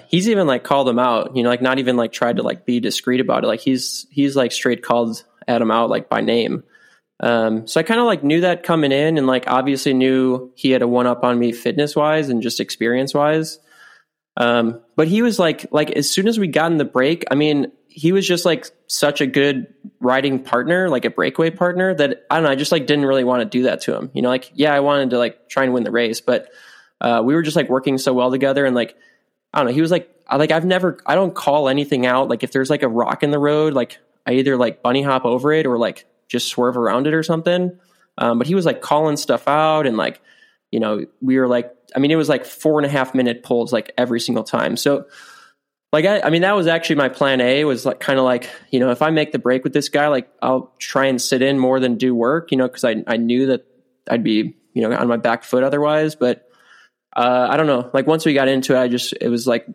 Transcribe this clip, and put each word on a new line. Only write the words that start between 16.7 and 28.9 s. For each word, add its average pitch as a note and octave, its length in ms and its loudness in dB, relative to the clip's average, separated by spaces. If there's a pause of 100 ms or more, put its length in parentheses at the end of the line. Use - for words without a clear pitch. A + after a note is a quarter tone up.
in E3 80 0
the C#3+ 60 2
break, C#3 460 0
I - 40 0
mean, D3 380 0 (160)
he D#3+ 240 0
was F#3+ 160 0
just, F3 160 0
like, D#3+ 260 -2 (160)
such D3 360 -2
a C#3+ 40 0
good C#3 460 0 (260)
riding C3 460 0
partner, E3+ 460 0
like, B2+ 160 -2
a - 40 -2
breakaway E3 400 -2
partner F3+ 440 0
that, C#3+ 360 -2
I D3 60 2
don't E3 80 2
know, D3 60 4
I C3+ 40 2
just, C#3+ 160 -2
like, D#3 160 0
didn't C#3+ 200 2
really C3+ 180 2
wanna B2 220 0
do B2 180 0
that A#2+ 180 0
to - 140 -4
him. - 160 -8
You C3+ 80 -4
know, B2 80 0
like, C3 260 -2
yeah, D3 200 2
I C#3+ 60 2
wanted C#3+ 300 2
to, A#2+ 80 0
like, A#2+ 300 -2
try C3+ 160 0
and B2+ 80 0
win B2 100 0
the G#2+ 80 -4
race, A#2 300 0
but, - 300 -2 (500)
uh, A#2+ 240 0
we C3+ 100 2
were E3 80 2
just, D3+ 140 -2
like, D#3 140 0
working C3 260 0
so C3 160 0
well B2+ 180 2
together. C3+ 360 0
And, B2+ 100 0
like, A#2 180 -2 (600)